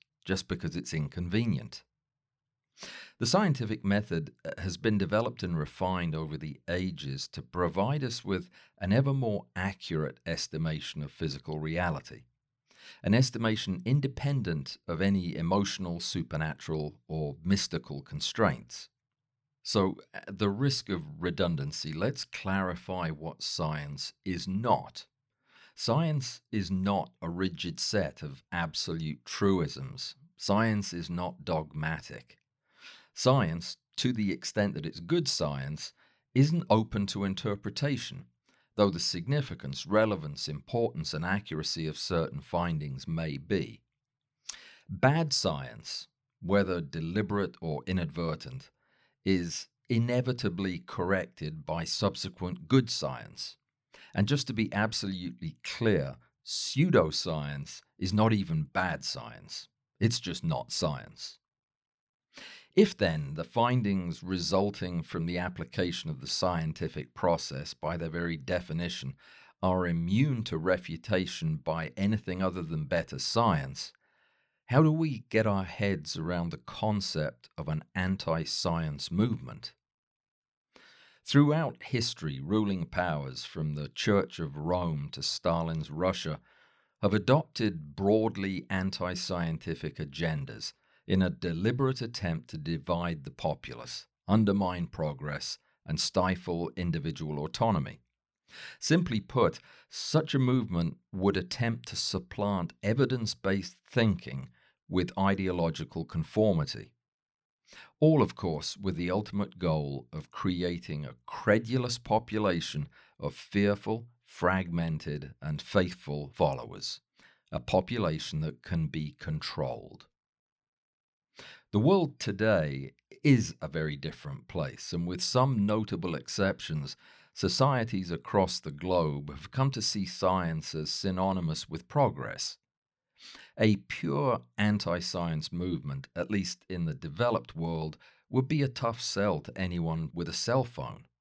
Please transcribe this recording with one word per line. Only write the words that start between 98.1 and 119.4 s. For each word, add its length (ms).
Simply 400
put, 400
such 440
a 60
movement 580
would 240
attempt 540
to 60
supplant 840
evidence-based 920
thinking 600
with 300
ideological 880
conformity. 840
All, 220
of 140
course, 420
with 180
the 160
ultimate 460
goal 560
of 180
creating 720
a 120
credulous 720
population 920
of 140
fearful, 720
fragmented, 1160
and 200
faithful 720
followers, 680
a 80
population 800
that 200
can 260
be 320
controlled. 840